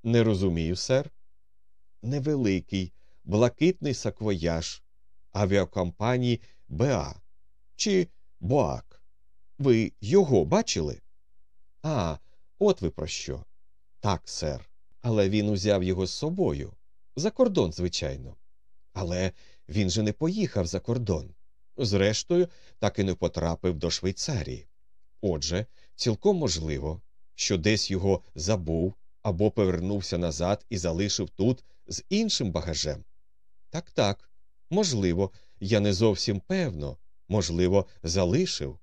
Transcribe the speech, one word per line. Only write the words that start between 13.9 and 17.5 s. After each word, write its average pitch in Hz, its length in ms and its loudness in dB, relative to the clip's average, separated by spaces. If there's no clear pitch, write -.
«Так, 101 260 0
сер. - 440 -6
Але 107 280 2
він 104 200 2
узяв 98 340 2
його 92 220 0
з 92 60 -8
собою. 147 640 -2
За 180 160 -2
кордон, 175 420 2